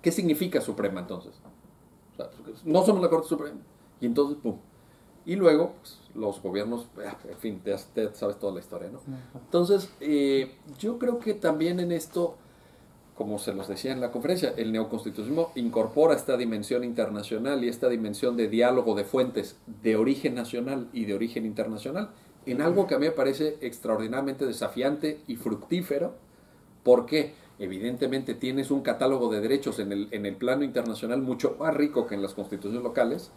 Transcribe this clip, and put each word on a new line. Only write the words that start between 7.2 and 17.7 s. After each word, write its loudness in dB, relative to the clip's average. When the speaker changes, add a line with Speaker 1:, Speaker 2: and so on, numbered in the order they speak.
Speaker 1:
en -14
fin, -6
ya, 0
ya -2
sabes -4
toda -4
la -8
historia, -12
¿no? -14
Speaker 2:
Ujú. -14
Speaker 1:
Entonces, 2
eh, 2
yo -4
creo 0
que -2
también 0
en 0
esto, -2
como -4
se -4
los -6
decía -6
en -4
la -2
conferencia, 0
el -2
neoconstitucionalismo -2
incorpora 4
esta 2
dimensión -2
internacional -2
y 2
esta 0